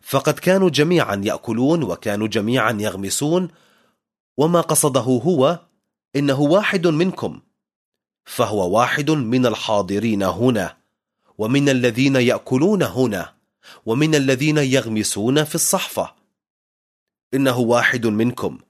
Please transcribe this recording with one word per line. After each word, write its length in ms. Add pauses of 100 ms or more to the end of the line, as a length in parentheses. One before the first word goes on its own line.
فقد 320
كانوا 360
جميعاً 560
يأكلون 580
وكانوا 440
جميعاً 520
يغمسون، 680 (920)
وما 240
قصده 400
هو: 580 (560)
"إنه 260
واحد 460
منكم"، 520 (840)
فهو 440
واحد 420
من 340
الحاضرين 760
هنا، 540 (600)
ومن 320
الذين 460
يأكلون 680
هنا، 500 (520)
ومن 300
الذين 420
يغمسون 840
في 120
الصحفة. 580 (1200)
"إنه 260
واحد 460
منكم". 540 (100)